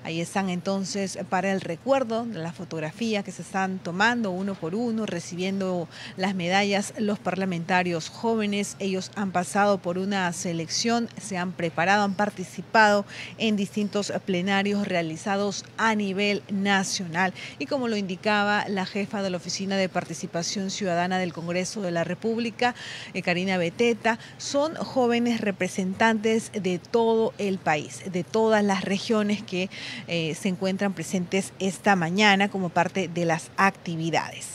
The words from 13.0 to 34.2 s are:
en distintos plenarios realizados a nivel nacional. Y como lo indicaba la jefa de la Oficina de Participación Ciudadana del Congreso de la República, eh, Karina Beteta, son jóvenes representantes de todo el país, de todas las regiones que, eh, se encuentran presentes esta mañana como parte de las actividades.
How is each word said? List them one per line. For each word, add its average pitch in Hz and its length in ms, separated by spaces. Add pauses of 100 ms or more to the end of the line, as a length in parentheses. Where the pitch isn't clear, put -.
en 214 160
distintos 202 580 (140)
plenarios 196 600
realizados 185 800 (120)
a 220 180
nivel 202 560
nacional. 190 840 (240)
Y 294 80
como 262 220
lo 220 100
indicaba 202 680
la 190 180
jefa 196 380
de 190 80
la 180 60
Oficina 190 380
de 190 140
Participación 175 800
Ciudadana 180 480
del 180 160
Congreso 175 480
de 180 80
la 170 140
República, 226 720 (400)
eh, 185 80
Karina 185 340
Beteta, 226 640 (180)
son 294 380
jóvenes 233 680
representantes 214 1120
de 180 240
todo 226 640
el 196 180
país, - 440 (100)
de 175 120
todas 220 400
las 190 200
regiones 208 580
que, 185 260 (420)
eh, 160 260
se - 140
encuentran 190 420
presentes 180 680
esta 196 380
mañana 196 540
como 190 180
parte 175 400
de 170 160
las 165 320
actividades. 165 1000